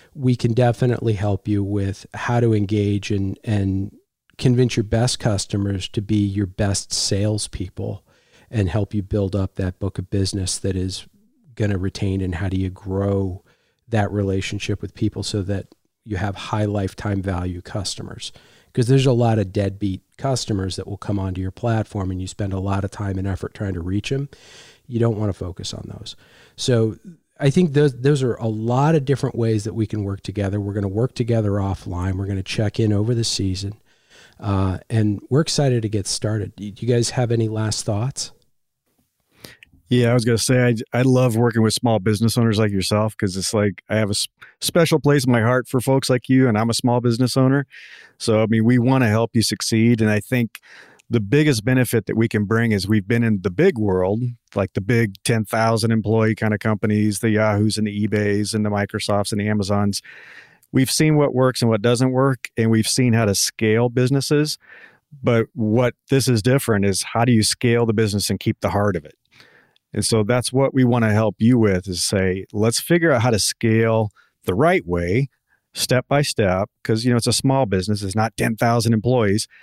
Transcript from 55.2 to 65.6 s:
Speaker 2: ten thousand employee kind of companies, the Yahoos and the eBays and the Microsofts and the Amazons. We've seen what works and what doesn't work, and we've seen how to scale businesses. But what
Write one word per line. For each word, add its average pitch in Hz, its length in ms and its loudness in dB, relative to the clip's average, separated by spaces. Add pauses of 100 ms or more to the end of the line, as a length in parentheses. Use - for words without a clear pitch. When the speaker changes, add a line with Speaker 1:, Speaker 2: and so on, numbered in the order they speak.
Speaker 2:
ten 113 220 0
thousand 113 480 2
employee 110 420 2
kind 107 200 -2
of 104 60 -2
companies, 107 600 0
the 117 100 2
Yahoos 107 460 2
and 107 100 -2
the 104 220 -2
eBays 104 460 0
and 107 100 0
the 104 60 -2
Microsofts 101 600 -2
and 104 80 -2
the 104 80 -2
Amazons. 101 520 0 (720)
We've 131 180 2
seen 156 260 2
what 143 180 2
works 127 260 2
and 120 100 2
what 107 120 2
doesn't 120 280 2
work, 131 460 0
and 113 140 2
we've 113 180 2
seen 127 240 2
how 113 140 2
to 101 80 2
scale 113 560 0
businesses. 139 680 0 (640)
But 117 300 2
what 117 420 0 (140)